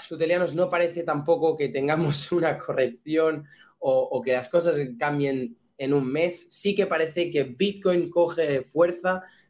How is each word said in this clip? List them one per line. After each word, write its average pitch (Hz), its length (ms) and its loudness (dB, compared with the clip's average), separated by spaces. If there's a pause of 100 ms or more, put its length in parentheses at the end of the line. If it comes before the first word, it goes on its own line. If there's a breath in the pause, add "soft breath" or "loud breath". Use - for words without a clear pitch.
tutelianos, 165 460 0
no 175 140 2
parece 175 340 0
tampoco 156 520 2
que 143 140 -2
tengamos 143 640 0
<laughs> - 20 -
una 160 240 2
corrección 147 880 -2 (340 loud breath)
o, 131 220 2 (100)
o 127 100 -2
que 127 120 0
las 127 160 -2
cosas 170 280 2 (220)
cambien 139 580 -2 (200)
en 139 160 -2
un 131 180 2
mes. 170 380 -2
Sí - 260 -2
que 196 100 2
parece 160 460 -2
que 147 120 2
Bitcoin 180 640 0
coge 160 540 0
fuerza. 175 600 0 (260 loud breath)